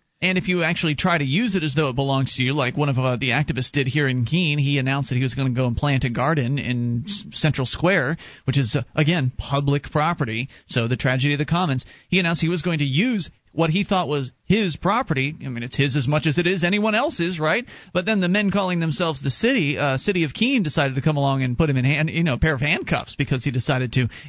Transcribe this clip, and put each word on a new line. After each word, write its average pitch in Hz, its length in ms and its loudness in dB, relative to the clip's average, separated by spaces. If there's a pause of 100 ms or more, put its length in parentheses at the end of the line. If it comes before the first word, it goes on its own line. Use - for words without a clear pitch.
(220)
And 185 180 2
if - 80 -2
you 180 160 2
actually 160 320 0
try 175 220 2
to 147 60 0
use 190 320 0
it 165 80 0
as 143 120 -2
though 151 140 2
it 123 60 -4
belongs 135 400 0
to 127 80 -2
you, 131 100 2
like 123 220 0
one 143 140 2
of, 127 80 0
uh, 127 180 2
the 123 140 -2
activists 131 420 -2
did 135 160 0
here 139 200 0
in 127 180 0
Keene, 151 320 0
he 143 220 0
announced 135 320 -2
that 123 60 -2
he 123 60 0
was 123 120 -2
gonna 135 160 0
go 127 160 0
and 117 100 -2
plant 139 260 0
a 131 60 0
garden 127 480 0
in 120 500 -2
S-, - 260 -8
Central 143 340 0
Square, 165 500 0 (280)
which 127 120 0
is, 131 180 0
uh, 139 60 0 (140)
again, 151 420 2
public 143 540 0
property. 139 580 -2 (160)
So 113 220 0
the 123 100 0
tragedy 135 380 2
of - 40 -2
the 147 60 0
commons. 156 400 0 (240)
He 180 100 2
announced 170 220 0
he 160 80 2
was 170 140 -2
going 170 160 0
to 147 60 0
use 185 440 0 (220)
what 165 180 0
he 185 160 0
thought 180 240 0
was 139 240 -2 (100)
his 190 320 2
property. 165 680 0
I 135 60 -10
mean, 120 160 -6
it's 117 140 -6
his 139 180 2
as 135 140 2
much 151 180 0
as 147 100 2
it 165 80 0
is 180 200 0
anyone 208 280 2
else's, 185 460 -2
right? 165 260 0 (280)
But 175 120 -2
then 208 140 0
the 180 80 2
men 196 240 2
calling 180 300 0
themselves 160 420 -2
the 139 80 0
city, 196 460 0
uh, 135 200 0
City 180 280 0
of 135 80 -6
Keene, 254 280 0
decided 143 340 0
to 139 60 0
come 156 140 2
along 139 260 2
and 123 160 0
put 160 120 2
him 135 80 2
in 127 80 2
hand, 143 240 2
you 165 160 0
know, 147 80 2
a 113 40 -2
pair 160 160 2
of 123 60 -2
handcuffs 151 560 -2
because 135 300 -2
he 143 60 0
decided 127 420 0
to 127 160 2 (200)